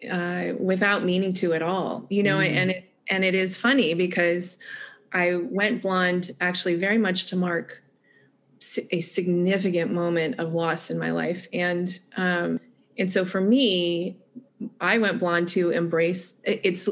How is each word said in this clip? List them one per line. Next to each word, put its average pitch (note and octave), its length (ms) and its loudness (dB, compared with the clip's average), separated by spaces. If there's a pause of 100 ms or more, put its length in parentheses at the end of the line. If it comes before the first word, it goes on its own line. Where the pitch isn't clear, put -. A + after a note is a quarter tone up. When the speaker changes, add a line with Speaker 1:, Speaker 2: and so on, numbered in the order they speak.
(120)
Speaker 1:
uh, F3 480 -4
without F#3+ 460 2
meaning F#3 300 2
to F3+ 180 0
at D#3+ 100 0
all, E3+ 460 -2
you G3+ 120 2
know, G3 160 4
Speaker 2:
Mm. F#3+ 140 2
Speaker 1:
and F#3 200 2
it, F#3 120 -8 (260)
and F#3+ 140 2
it F#3 120 4
is F#3+ 220 0
funny A#3 360 4
because F3 640 0 (560)
I F3+ 220 2
went F#3 460 -2
blonde F3+ 600 0
actually F3+ 340 0
very G3 220 2
much F#3 300 0
to - 100 -4
mark F3 440 -4 (800)
s-, - 180 -6 (120)
a F3+ 80 0
significant F3 960 0
moment E3+ 460 0
of E3 140 -4
loss E3 380 -2
in E3 80 -4
my E3 120 -2
life. E3 420 -2
And, F3+ 440 -2 (200)
um, F3 420 0 (380)
and F#3 120 0
so F#3+ 140 2
for F#3 160 -2
me, F#3 800 2 (640)
I F#3 160 4
went G3+ 220 2
blonde F3 300 2
to F3 200 2
embrace, E3+ 640 0 (100)
it, G3+ 220 -2
it's, F3+ 260 -2